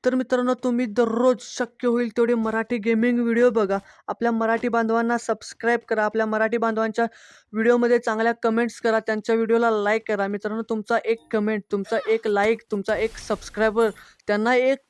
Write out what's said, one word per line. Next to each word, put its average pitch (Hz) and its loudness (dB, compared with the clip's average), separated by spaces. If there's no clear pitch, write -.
तर 254 2
मित्रांनो, 247 0
तुम्ही 247 -2
दररोज 233 2
शक्य - -6
होईल 240 0
तेवढे 233 2
मराठी 220 -2
गेमिंग 233 2
व्हिडिओ 233 2
बघा, 196 0
आपल्या 233 -2
मराठी 226 0
बांधवांना 233 0
सबस्क्राईब 233 -2
करा, 214 0
आपल्या 220 0
मराठी 214 0
बांधवांच्या 220 0
व्हिडिओमध्ये 240 4
चांगल्या 226 0
कमेंट्स 226 -2
करा, 220 2
त्यांच्या 214 -2
व्हिडिओला 226 2
लाईक 214 0
करा. 202 0
मित्रांनो, 208 -6
तुमचा 214 -2
एक 226 0
कमेंट, 214 -2
तुमचा 202 -2
एक 220 0
लाईक, 208 0
तुमचा 202 -2
एक 220 -4
सबस्क्रायबर, 220 -2
त्यांना 214 0
एक 262 2